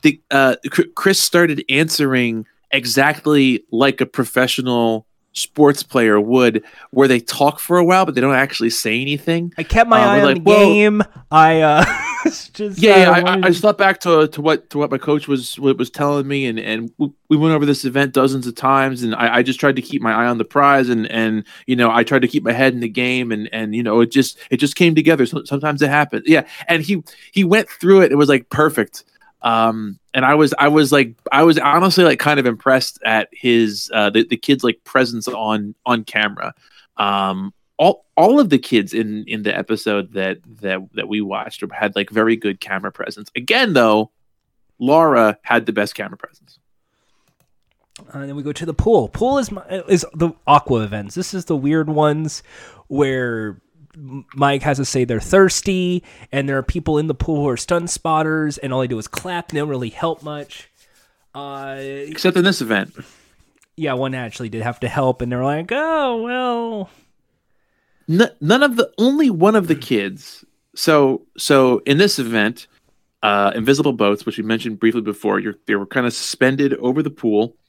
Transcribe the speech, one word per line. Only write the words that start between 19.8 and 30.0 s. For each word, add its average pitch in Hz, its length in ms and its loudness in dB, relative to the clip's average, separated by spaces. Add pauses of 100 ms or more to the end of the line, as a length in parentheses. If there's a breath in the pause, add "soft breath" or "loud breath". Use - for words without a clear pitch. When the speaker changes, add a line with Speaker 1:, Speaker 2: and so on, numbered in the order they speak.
Speaker 1:
keep 135 180 -6
my 113 100 -2
eye 117 140 0
on 120 140 -2
the 110 40 -2
prize, 139 460 2
and, 113 220 0
and, 110 320 -2 (240 loud breath)
you 127 80 0
know, 120 160 2
I 117 120 2
tried 131 200 2
to 127 40 0
keep 143 160 -2
my 117 80 -2
head 127 220 0
in 123 60 -6
the 117 100 -6
game, 123 420 -4
and, 107 220 -6
and, 110 220 -6
you 120 80 -4
know, 113 180 2
it 120 80 4
just, - 300 0 (100)
it 127 80 -2
just - 180 -2
came 170 200 2
together. 151 320 2
So, - 160 -8
sometimes 143 400 -4
it 139 60 0
happens. 143 360 -2
Yeah, 156 220 2 (200 loud breath)
and 165 140 0
he, 165 220 -4 (280 loud breath)
he 196 120 2
went 214 260 2
through 190 320 4
it. 147 100 4
It 135 40 0
was, 143 120 4
like, 135 220 2
perfect. 131 540 -2 (400 soft breath)
Um, 113 560 -2 (160)